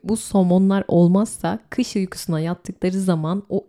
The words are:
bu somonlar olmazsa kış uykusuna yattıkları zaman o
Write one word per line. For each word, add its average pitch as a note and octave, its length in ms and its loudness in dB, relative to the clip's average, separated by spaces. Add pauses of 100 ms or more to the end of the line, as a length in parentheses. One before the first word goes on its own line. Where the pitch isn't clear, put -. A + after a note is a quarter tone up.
bu A3 140 -2
somonlar F#3+ 720 2
olmazsa F3+ 720 2 (100)
kış - 260 -4
uykusuna F#3 480 -4
yattıkları F3 560 -4
zaman F3+ 500 -2
o - 200 -4